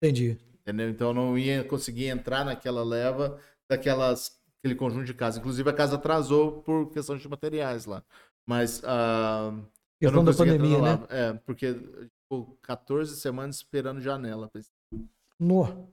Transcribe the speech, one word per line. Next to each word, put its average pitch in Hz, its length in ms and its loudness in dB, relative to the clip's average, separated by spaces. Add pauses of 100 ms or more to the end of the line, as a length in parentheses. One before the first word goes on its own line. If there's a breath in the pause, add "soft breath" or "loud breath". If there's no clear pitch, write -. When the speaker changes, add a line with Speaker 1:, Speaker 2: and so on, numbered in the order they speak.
Speaker 1:
Entendi. 123 340 2 (240)
Speaker 2:
Entendeu? 110 300 -4
Então 117 180 -2
eu 120 60 0
não 123 240 0
ia 135 260 0
conseguir 131 440 -6
entrar 127 360 -4
naquela 123 400 -4
leva 127 540 -2 (300 loud breath)
daquelas, 131 640 0 (260)
aquele 127 160 -2
conjunto 127 320 -2
de 123 80 -8
casa. 117 240 -2
Inclusive 131 320 0
a - 20 0
casa 143 240 2
atrasou 151 640 2
por 156 300 -2
questão 143 260 -6
de 135 100 -12
materiais 143 600 -4
lá. 95 180 -10 (420 soft breath)
Mas, 120 380 0
ah, 113 680 0 (460)
eu 143 120 6
não 170 120 8
Speaker 1:
Questão 160 220 6
da 170 60 8
Speaker 2:
conseguia - 20 -
Speaker 1:
pandemia, 147 280 6
né? 143 140 4
Speaker 2:
traslado. - 180 -10
É, 113 300 -2
porque 127 300 -4 (480)
ficou 120 440 -10
quatorze 147 500 -4
semanas 139 400 -6
esperando 135 440 -6
janela 120 480 -6
pra 107 120 -14 (800)
Speaker 1:
Nó. 180 300 4 (240)